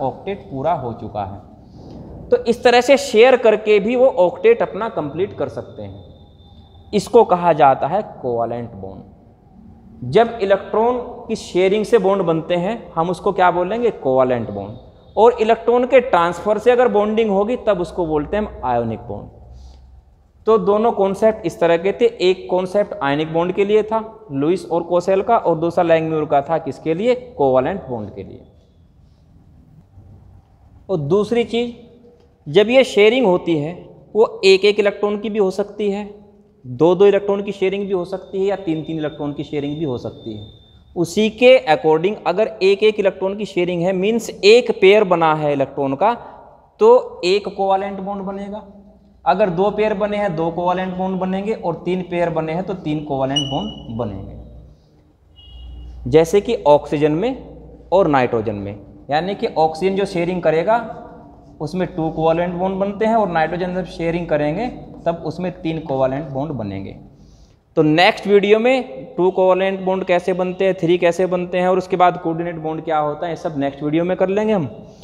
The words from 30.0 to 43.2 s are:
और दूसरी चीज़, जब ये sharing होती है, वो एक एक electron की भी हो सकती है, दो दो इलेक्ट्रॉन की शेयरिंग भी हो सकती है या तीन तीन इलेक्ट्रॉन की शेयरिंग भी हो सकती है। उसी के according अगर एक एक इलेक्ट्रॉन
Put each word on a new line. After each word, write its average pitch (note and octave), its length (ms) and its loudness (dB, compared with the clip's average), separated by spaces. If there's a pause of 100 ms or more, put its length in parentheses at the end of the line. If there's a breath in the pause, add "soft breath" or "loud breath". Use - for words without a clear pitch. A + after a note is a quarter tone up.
और F#3 80 0
दूसरी G3+ 460 0
चीज़, A#3 280 -4 (800)
जब G#3 180 4
ये B3+ 140 6
sharing A3 420 4
होती F3 320 2
है, D#3+ 320 -8 (260)
वो - 300 2
एक F#3+ 200 6
एक G#3 140 2
electron G3+ 400 0
की A3 100 -6
भी G#3+ 100 -2
हो F#3 120 2
सकती G3+ 400 -4
है, G#3 280 -10 (460)
दो D3+ 280 2
दो G3 120 6
इलेक्ट्रॉन G3+ 360 2
की G#3 80 -6
शेयरिंग G3 360 -2
भी G3 60 -4
हो F3 120 -2
सकती F#3+ 340 -8
है F#3+ 60 0
या G3 100 0
तीन D#3+ 280 -4
तीन D#3+ 140 -6
इलेक्ट्रॉन D3+ 360 -6
की D3 100 -8
शेयरिंग D3 340 -6
भी E3 80 -4
हो B2 120 -4
सकती G#2+ 400 -12
है। - 240 -20 (340 soft breath)
उसी G#3 340 0
के B3 360 6 (100)
according D#3+ 400 2 (120)
अगर G3 200 2 (160)
एक G3 200 4
एक G#3+ 160 2
इलेक्ट्रॉन F#3+ 380 -2